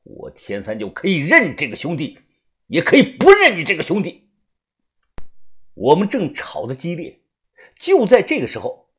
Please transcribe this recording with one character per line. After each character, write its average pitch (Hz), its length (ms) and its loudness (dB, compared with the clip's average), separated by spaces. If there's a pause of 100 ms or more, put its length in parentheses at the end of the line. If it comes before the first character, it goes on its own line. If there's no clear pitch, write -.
我 - 300 -20
田 101 320 -12
三 107 160 -10
九 101 100 -8
可 - 180 -8
以 185 100 0
认 170 380 2
这 139 140 -8
个 107 60 -12
兄 165 200 -8
弟， 151 240 -12 (480)
也 151 140 -2
可 - 140 2
以 269 80 8
不 - 260 4
认 381 260 6
你 165 80 -6
这 190 120 -2
个 156 80 -8
兄 196 180 -2
弟。” - 300 -10 (1400)
我 127 180 2
们 196 140 2
正 202 260 -4
吵 - 320 -12
得 123 80 -8
激 170 220 -10
烈， - 260 -14 (560)
就 339 280 2
在 247 160 6
这 - 180 -2
个 127 80 -4
时 - 100 -12
候 - 420 -12